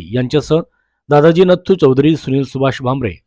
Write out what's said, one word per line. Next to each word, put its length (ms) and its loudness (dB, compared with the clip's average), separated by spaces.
यांच्यासह 500 -2
दादाजी 340 4
नथू 320 0
चौधरी, 400 2
सुनील 280 -4
सुभाष 380 -4
भांबरे, 300 -4